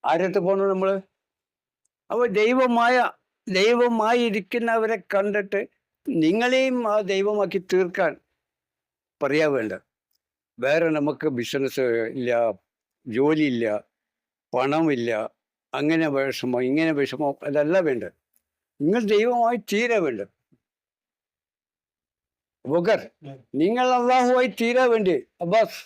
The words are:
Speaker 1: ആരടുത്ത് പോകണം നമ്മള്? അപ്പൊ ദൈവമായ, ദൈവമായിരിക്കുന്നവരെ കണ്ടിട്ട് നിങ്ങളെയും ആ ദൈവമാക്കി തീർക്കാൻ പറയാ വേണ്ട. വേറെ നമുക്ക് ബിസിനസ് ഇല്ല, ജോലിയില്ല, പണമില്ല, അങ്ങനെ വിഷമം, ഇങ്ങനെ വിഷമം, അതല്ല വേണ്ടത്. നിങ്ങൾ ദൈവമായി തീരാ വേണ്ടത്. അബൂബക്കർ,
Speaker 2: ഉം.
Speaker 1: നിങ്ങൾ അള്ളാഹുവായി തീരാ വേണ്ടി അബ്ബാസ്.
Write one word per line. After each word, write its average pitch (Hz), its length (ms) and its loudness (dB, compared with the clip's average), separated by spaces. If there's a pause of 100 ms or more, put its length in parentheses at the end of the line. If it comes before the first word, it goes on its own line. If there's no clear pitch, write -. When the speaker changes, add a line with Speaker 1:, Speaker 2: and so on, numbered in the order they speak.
Speaker 1:
ആരടുത്ത് 175 360 0
പോകണം 196 340 0
നമ്മള്? 190 220 0 (1120)
അപ്പൊ 240 140 0 (180)
ദൈവമായ, 240 540 2 (520)
ദൈവമായിരിക്കുന്നവരെ 226 1500 0 (160)
കണ്ടിട്ട് 202 460 0 (480)
നിങ്ങളെയും 247 720 2 (140)
ആ 208 40 0 (160)
ദൈവമാക്കി 196 480 -2 (120)
തീർക്കാൻ 185 420 0 (1080)
പറയാ 147 340 2
വേണ്ട. 107 180 -4 (840)
വേറെ 151 300 2
നമുക്ക് 151 380 -2
ബിസിനസ് 131 580 -4 (300)
ഇല്ല, 123 160 -4 (760)
ജോലിയില്ല, 131 600 0 (880)
പണമില്ല, 135 580 0 (600)
അങ്ങനെ 156 420 0
വിഷമം, 127 540 -2
ഇങ്ങനെ 160 300 0
വിഷമം, 139 340 -2 (160)
അതല്ല 151 300 0
വേണ്ടത്. 127 340 -2 (680)
നിങ്ങൾ 190 220 0 (140)
ദൈവമായി 240 420 2 (140)
തീരാ 226 340 0
വേണ്ടത്. 104 260 -6 (2250)
അബൂബക്കർ, 175 340 0 (260)
Speaker 2:
ഉം. 139 120 -16 (180)
Speaker 1:
നിങ്ങൾ 226 320 0 (120)
അള്ളാഹുവായി 254 500 2 (120)
തീരാ 240 240 2
വേണ്ടി 214 300 2 (260)
അബ്ബാസ്. 202 440 0